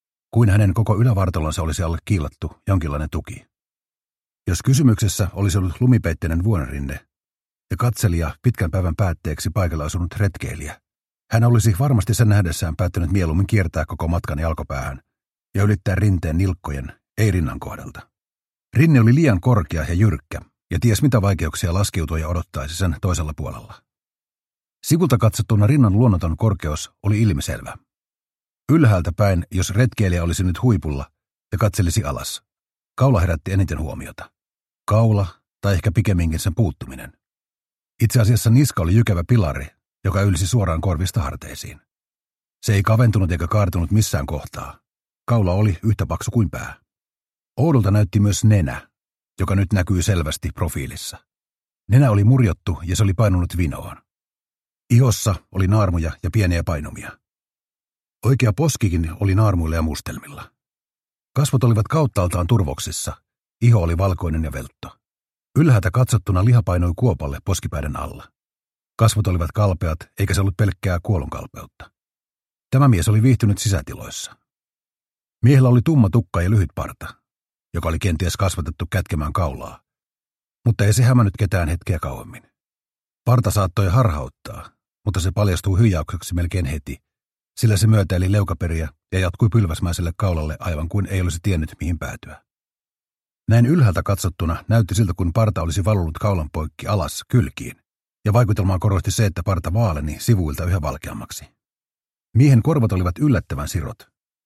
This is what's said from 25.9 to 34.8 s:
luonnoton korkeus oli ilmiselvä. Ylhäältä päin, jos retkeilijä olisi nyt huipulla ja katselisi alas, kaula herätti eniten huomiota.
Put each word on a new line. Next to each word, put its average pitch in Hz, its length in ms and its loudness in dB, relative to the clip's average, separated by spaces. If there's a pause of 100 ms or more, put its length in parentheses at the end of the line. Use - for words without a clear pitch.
luonnoton 92 440 2
korkeus 82 540 -4 (120)
oli 107 180 0
ilmiselvä. 90 560 -2 (960)
Ylhäältä 104 440 4
päin, 98 360 0
jos 90 180 -2
retkeilijä 92 540 0
olisi 85 200 -2
nyt 87 180 -2
huipulla 78 500 0 (400)
ja - 60 -4
katselisi 98 460 0
alas, - 400 -8 (540)
kaula 123 220 4
herätti 85 340 -2
eniten 82 260 0
huomiota. - 520 -12 (580)